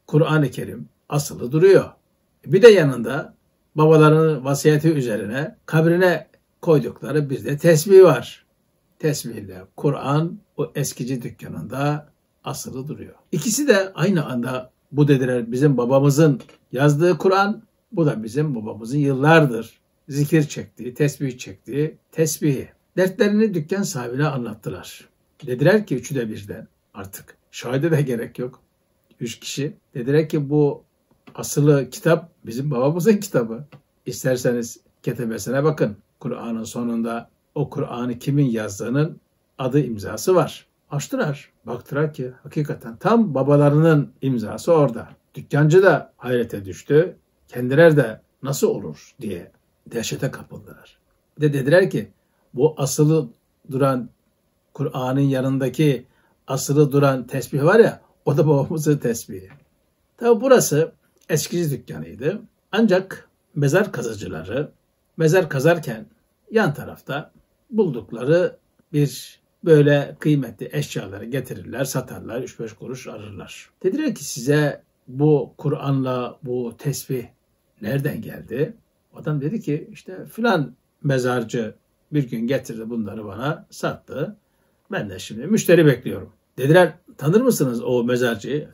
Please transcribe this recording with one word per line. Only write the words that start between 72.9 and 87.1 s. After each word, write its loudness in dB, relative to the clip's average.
alırlar. -18
Dediler -2
ki, -14
"Size -2
bu 0
Kur'an'la -4
bu -8
tesbih -8
nereden -4
geldi?" -8
Adam -6
dedi -6
ki, -6
"İşte -18
filan -2
mezarcı -2
bir -2
gün -6
getirdi -6
bunları -8
bana, -8
sattı. -8
Ben -6
de -14
şimdi -12
müşteri 4
bekliyorum." -2
Dediler, 4